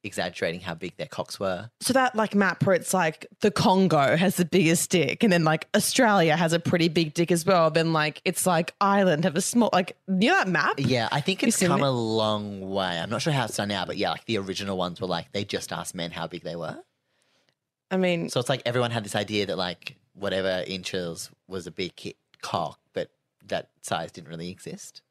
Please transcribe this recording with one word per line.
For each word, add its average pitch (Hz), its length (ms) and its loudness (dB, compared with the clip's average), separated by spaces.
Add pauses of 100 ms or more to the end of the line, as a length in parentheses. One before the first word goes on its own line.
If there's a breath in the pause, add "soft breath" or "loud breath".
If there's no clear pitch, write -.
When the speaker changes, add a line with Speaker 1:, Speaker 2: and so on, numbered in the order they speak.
Speaker 1:
exaggerating 90 560 -6
how 90 140 -8
big 85 220 -12
their 80 100 -8
cocks - 320 -10
were. 95 320 -4 (100)
Speaker 2:
So - 120 -4
that, 254 240 2
like, 214 180 -2
map 190 300 2
where 190 100 4
it's - 180 -2
like 170 320 0 (160)
the 208 120 2
Congo 160 640 4
has 190 200 2
the 180 80 2
biggest 165 460 2
dick - 320 2
and 214 100 6
then, 170 120 4
like, 156 320 2
Australia 202 600 4
has 165 160 2
a 170 60 2
pretty 170 300 2
big 160 260 0
dick 170 160 0
as 170 160 2
well. 170 240 4
Then, 165 220 2
like, 151 320 0
it's 185 200 -2
like 170 360 2
Ireland 196 440 4
have 165 120 0
a 165 40 2
small, 233 320 2
like, 180 240 0 (120)
you 190 200 2
know 381 100 4
that 254 100 0
map? 180 300 0
Speaker 1:
Yeah, 123 340 0
I 147 80 2
think 185 220 -2
Speaker 2:
You 269 60 2
Speaker 1:
it's 226 80 2
Speaker 2:
seen 185 120 2
Speaker 1:
come 143 140 4
Speaker 2:
it? 143 40 2
Speaker 1:
a 139 40 2
long 107 760 -2
way. 95 300 -2
I'm 87 120 -6
not 110 120 -4
sure 165 100 0
how 135 120 0
it's 107 120 -6
done 101 120 -2
now, 98 160 -2
but 80 120 -6
yeah, 92 140 0
like, 78 160 -6
the 113 120 -2
original 98 380 -6
ones 87 240 -4
were 95 80 -4
like, 85 240 -6
they 101 120 -4
just - 280 -8
asked 85 220 -10
men 85 160 -6
how 85 160 -8
big 82 160 -12
they 85 140 -10
were. 80 220 -10 (1120)
Speaker 2:
I 190 40 -2
mean 175 320 0
Speaker 1:
So 139 120 0
it's 120 80 -4
like 131 180 -2
everyone 120 240 0
had 113 140 -4
this 101 100 -10
idea 104 320 0
that, 92 120 -4
like, 90 380 -8 (180)
whatever 92 520 -2
inches 90 640 -8 (160)
was 90 220 -10
a - 20 -10
big 87 240 -8
ki-, - 220 -14 (240)
cock, - 400 -6 (120)
but - 180 -6 (360)
that - 240 -6 (120)
size 82 280 -6
didn't 82 200 -18
really 85 200 -10
exist. - 500 -16 (100)